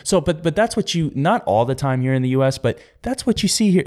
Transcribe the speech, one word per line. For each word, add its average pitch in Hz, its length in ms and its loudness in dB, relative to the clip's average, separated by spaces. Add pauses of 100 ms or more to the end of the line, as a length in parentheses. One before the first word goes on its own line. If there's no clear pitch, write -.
so, 180 160 2
but, 165 240 -2
but 160 100 0
that's 226 220 0
what 196 180 -2
you, 165 220 0
not 170 260 0
all 110 220 2
the 131 100 -2
time 131 280 -2
here 131 120 0
in 131 80 0
the 127 60 0
U 131 160 2
S, 131 140 0
but 113 200 -2 (240)
that's - 240 -8
what 226 160 0
you 202 60 2
see 208 240 2
here. 185 140 4